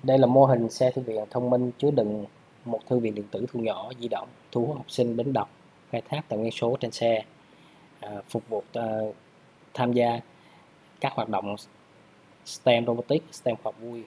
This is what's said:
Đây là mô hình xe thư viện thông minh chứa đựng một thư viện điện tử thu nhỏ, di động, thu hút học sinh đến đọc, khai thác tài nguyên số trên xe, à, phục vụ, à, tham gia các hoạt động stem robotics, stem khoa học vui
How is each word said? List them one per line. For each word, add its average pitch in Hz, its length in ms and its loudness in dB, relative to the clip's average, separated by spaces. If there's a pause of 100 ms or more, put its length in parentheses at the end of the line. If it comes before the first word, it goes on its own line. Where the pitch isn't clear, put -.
Đây 131 160 6
là 131 80 8
mô 131 180 8
hình 120 240 4
xe 127 220 2
thư 127 120 -4
viện 110 280 -4
thông 123 200 -2
minh 123 280 2
chứa 143 120 4
đựng 107 340 0 (400)
một 113 240 -4
thư 127 100 2
viện 110 160 0
điện 104 160 -6
tử 113 220 -4
thu 120 80 -4
nhỏ, 107 300 -4 (100)
di 117 80 -6
động, 107 200 -6 (240)
thu 120 140 0
hút 147 100 -4
học 127 140 -14
sinh 120 260 0
đến 120 160 -2
đọc, 107 180 -2 (400)
khai 117 180 -4
thác 147 200 -8
tài 107 100 -2
nguyên 113 120 -2
số 120 300 -2
trên 117 100 -4
xe, 117 320 0 (760)
à, 104 100 -14 (180)
phục 113 200 -6
vụ, 107 140 -4 (100)
à, 113 260 -4 (760)
tham 123 180 0
gia 120 280 2 (800)
các 135 140 -2
hoạt 110 140 -4
động 101 280 -4 (880)
stem 117 420 2
robotics, 123 460 0
stem 117 240 -2
khoa - 160 -8
học - 80 -16
vui 117 260 -12